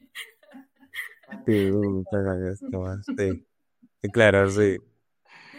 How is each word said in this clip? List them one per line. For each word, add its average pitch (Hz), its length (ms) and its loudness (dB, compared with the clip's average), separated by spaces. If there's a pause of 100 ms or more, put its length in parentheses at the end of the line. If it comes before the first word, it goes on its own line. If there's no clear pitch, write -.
(1500)
Sí, 101 260 2
uh, 98 400 -2
cada 98 260 -2
vez 92 220 -6 (100)
que 95 80 -6
más, 92 280 -8 (120)
sí. 95 280 -2 (580)
Sí, 104 80 -6
claro, 98 380 6
sí. 98 280 2 (800)